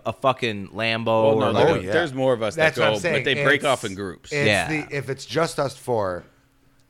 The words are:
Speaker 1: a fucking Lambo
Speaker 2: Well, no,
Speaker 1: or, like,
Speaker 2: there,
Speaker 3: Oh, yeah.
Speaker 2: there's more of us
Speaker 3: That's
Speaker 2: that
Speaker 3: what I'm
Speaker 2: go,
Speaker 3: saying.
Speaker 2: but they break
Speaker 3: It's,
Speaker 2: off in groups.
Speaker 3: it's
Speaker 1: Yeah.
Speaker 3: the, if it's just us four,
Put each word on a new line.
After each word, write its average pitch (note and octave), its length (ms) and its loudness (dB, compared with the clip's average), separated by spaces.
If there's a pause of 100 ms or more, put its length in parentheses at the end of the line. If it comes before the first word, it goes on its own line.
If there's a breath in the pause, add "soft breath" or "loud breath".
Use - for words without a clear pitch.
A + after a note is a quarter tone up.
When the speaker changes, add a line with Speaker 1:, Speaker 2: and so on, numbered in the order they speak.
Speaker 1:
a A2+ 80 -4
fucking A2+ 560 -2
Lambo A2+ 360 -2
Speaker 2:
Well, A2 320 4
no, G#2+ 120 2
Speaker 1:
or, - 20 0
like, - 160 4
Speaker 2:
there, - 80 4
Speaker 3:
Oh, F#2+ 60 -2
yeah. F2+ 100 -6
Speaker 2:
there's D#3+ 220 0
more C3 180 2
of A2+ 100 0
us G#2+ 140 -2
Speaker 3:
That's D#3 220 2
Speaker 2:
that B2 40 2
Speaker 3:
what - 60 4
I'm G#2+ 60 2
Speaker 2:
go, G#2+ 60 -2
Speaker 3:
saying. E3 160 -2
Speaker 2:
but C3+ 100 -2
they C#3+ 180 0
break C#3 140 4
Speaker 3:
It's, C3+ 80 -2
Speaker 2:
off C3 180 0
in G2+ 100 -6
groups. F#2 380 -10
Speaker 3:
it's C#3+ 160 0
Speaker 1:
Yeah. G2 220 2
Speaker 3:
the, D3 260 -6
if C#3 140 -6
it's C3+ 160 -8
just D#3+ 340 -2
us C3+ 160 -2
four, G2 480 -4 (680)